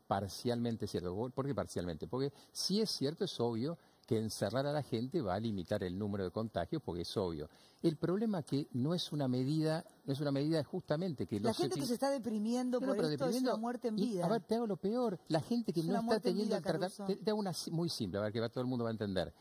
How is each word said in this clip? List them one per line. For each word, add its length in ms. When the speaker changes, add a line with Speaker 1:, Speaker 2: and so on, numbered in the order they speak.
Speaker 1:
parcialmente 800
cierto. 260
¿Por 140
qué 80
parcialmente? 540
Porque 240
si 280
es 100
cierto, 340
es 140
obvio 400
que 120
encerrar 480
a 60
la 100
gente 400
va 120
a 60
limitar 440
el 120
número 280
de 80
contagios, 520
porque 180
es 140
obvio. 320
El 140
problema 460
que 300
no 200
es 200
una 160
medida, 560
no 80
es 80
una 120
medida 320
justamente 640
que 140
Speaker 2:
La 100
Speaker 1:
los 60
Speaker 2:
gente 200
Speaker 1:
epi- 40
Speaker 2:
que 60
se 80
está 160
deprimiendo 680
Speaker 1:
No, 80
Speaker 2:
por 80
Speaker 1:
pero 120
Speaker 2:
esto 60
es 60
Speaker 1:
deprimiendo 320
Speaker 2:
una 80
muerte 280
en 100
Speaker 1:
y, 80
Speaker 2:
vida. 200
Speaker 1:
a 20
ver, 140
te 140
hago 100
lo 100
peor, 420
la 120
gente 320
que 80
Speaker 2:
Es 60
Speaker 1:
no 60
Speaker 2:
una 80
Speaker 1:
está 60
Speaker 2:
muerte 220
en 60
Speaker 1:
teniendo 160
Speaker 2:
vida, 80
Speaker 1:
el 60
tratamiento. 320
Speaker 2:
Caruso. 220
Speaker 1:
Te, 60
te 60
hago 100
una 140
si-, 160
muy 180
simple, 300
a 60
ver, 80
que 80
va, 80
todo 140
el 40
mundo 180
va 60
a 20
entender. 480